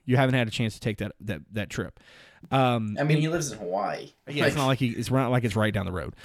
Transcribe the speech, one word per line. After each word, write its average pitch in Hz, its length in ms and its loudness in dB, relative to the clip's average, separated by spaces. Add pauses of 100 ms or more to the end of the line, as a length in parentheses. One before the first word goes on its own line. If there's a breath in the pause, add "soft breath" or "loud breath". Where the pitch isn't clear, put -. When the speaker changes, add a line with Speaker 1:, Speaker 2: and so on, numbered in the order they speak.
Speaker 1:
you 123 100 4
haven't 131 180 4
had 123 140 2
a - 20 -6
chance 113 240 -2
to - 60 -18
take 107 180 -4
that, 101 220 -4
that, 90 220 -6 (100)
that 104 160 -4
trip. - 320 -8 (500 loud breath)
Um, 120 480 2
Speaker 2:
I 143 40 0
mean, 151 140 4
Speaker 1:
and - 20 4
Speaker 2:
he 156 100 2
lives 156 240 -4
in 107 60 -14
Hawaii. 92 540 -4 (140)
Speaker 1:
Yeah, 143 200 0
it's 143 80 2
Speaker 2:
Like - 20 -2
Speaker 1:
not 139 100 2
like 131 120 2
he, 123 120 2
it's 110 200 -4
not 127 200 2
like 123 140 2
it's 104 120 0
right 107 180 2
down 95 100 -2
the 92 80 -6
road. 82 220 -6 (100)